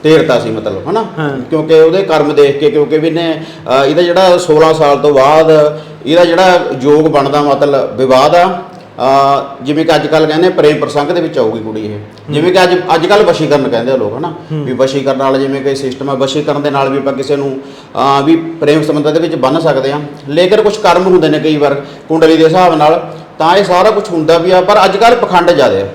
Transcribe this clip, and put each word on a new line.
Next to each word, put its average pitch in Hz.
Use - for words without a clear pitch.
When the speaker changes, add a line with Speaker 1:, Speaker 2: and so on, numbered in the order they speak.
Speaker 1:
ਤੇਰਤਾ 156
ਸੀ 113
ਮਤਲਬ, 107
ਹਨਾ। 202
Speaker 2:
ਹਾਂ। 143
Speaker 1:
ਕਿਉਂਕਿ 156
ਉਹਦੇ 165
ਕਰਮ 151
ਦੇਖ 143
ਕੇ, 151
ਕਿਉਂਕਿ 147
ਵੀ 160
ਇਹਨੇ, 160
ਅ, -
ਇਹਦਾ 160
ਜਿਹੜਾ 175
ਸੋਲਾਂ 160
ਸਾਲ 143
ਤੋਂ 147
ਬਾਅਦ 151
ਇਹਦਾ 165
ਜਿਹੜਾ 175
ਯੋਗ 147
ਬਣਦਾ 143
ਮਤਲਬ 139
ਵਿਵਾਹ 131
ਦਾ, 175
ਅ, 139
ਜਿਵੇਂ 147
ਕਿ 160
ਅੱਜ 151
ਕੱਲ੍ਹ 156
ਕਹਿੰਦੇ 156
ਪ੍ਰੇਮ 151
ਪ੍ਰਸੰਗ 147
ਦੇ 175
ਵਿੱਚ 156
ਆਊਗੀ 113
ਕੁੜੀ 107
ਇਹ। 104
Speaker 2:
ਹੂੰ। -
Speaker 1:
ਜਿਵੇਂ 165
ਕਿ 185
ਅੱਜ, 180
ਅੱਜ 165
ਕੱਲ੍ਹ 202
ਵਸ਼ੀਕਰਨ 143
ਕਹਿੰਦੇ 120
ਆ 131
ਲੋਕ, 110
ਹਨਾ, 165
Speaker 2:
ਹੂੰ। 156
Speaker 1:
ਵੀ 127
ਵਸ਼ੀਕਰਨ 135
ਨਾਲ 135
ਜਿਵੇਂ 139
ਕੋਈ 135
ਸਿਸਟਮ 135
ਆ, 139
ਵਸ਼ੀਕਰਨ 143
ਦੇ 147
ਨਾਲ 139
ਵੀ 135
ਆਪਾਂ 135
ਕਿਸੇ 135
ਨੂੰ, 139
ਅ, -
ਵੀ 160
ਪ੍ਰੇਮ 151
ਸੰਬੰਧਾਂ 151
ਦੇ 160
ਵਿੱਚ 160
ਬੰਨ੍ਹ 139
ਸਕਦੇ 139
ਆ। 147
ਲੇਕਿਨ 180
ਕੁਛ 202
ਕਰਮ 180
ਹੁੰਦੇ 180
ਨੇ 151
ਕਈ 156
ਵਾਰ 139
ਕੁੰਡਲੀ 160
ਦੇ 160
ਹਿਸਾਬ 170
ਨਾਲ, 156
ਤਾਂ 165
ਇਹ 196
ਸਾਰਾ 185
ਕੁਛ 202
ਹੁੰਦਾ 165
ਵੀ 170
ਆ, 185
ਪਰ 196
ਅੱਜ 190
ਕੱਲ੍ਹ 233
ਪਖੰਡ 180
ਜ਼ਿਆਦਾ 127
ਆ। 98